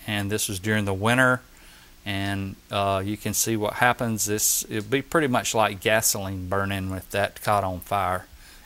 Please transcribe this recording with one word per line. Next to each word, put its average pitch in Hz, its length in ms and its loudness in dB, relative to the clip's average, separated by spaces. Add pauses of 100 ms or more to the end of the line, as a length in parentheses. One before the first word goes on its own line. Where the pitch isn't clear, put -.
and 104 240 -2
this 107 180 -2
was 101 100 -4
during 107 260 0
the 98 80 0
winter, 123 480 4 (640)
and, 98 520 -4 (140)
uh, 98 320 2
you 104 140 -4
can 104 160 -4
see 113 240 0
what 104 180 0
happens. 117 520 2
This, - 420 0
it'd 107 220 -4
be 135 100 2
pretty 151 280 0
much 117 260 0
like 104 260 2
gasoline 98 680 0
burning 98 440 -2
if 92 180 -8
that 101 300 -2
caught 104 240 2
on 92 160 -4
fire. 92 460 -2 (400)